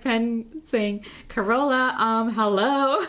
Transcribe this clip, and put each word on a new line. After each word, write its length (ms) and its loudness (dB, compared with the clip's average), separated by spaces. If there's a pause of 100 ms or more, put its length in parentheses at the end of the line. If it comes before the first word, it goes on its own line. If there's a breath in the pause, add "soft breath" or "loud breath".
Pen 600 -2
saying, 400 -2 (240 loud breath)
Carola, 680 0
um, 320 0
hello. 800 2